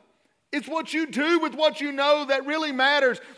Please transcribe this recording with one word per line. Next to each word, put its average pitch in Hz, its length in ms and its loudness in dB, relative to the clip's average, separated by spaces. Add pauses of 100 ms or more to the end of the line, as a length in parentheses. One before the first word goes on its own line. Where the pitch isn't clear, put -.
(520)
It's 277 160 -6
what 320 260 -6
you 311 120 -2
do 294 340 2
with 311 140 -4
what 302 280 0
you 294 100 -4
know 285 340 2
that 269 200 0
really 302 260 -2
matters. 269 480 2 (180)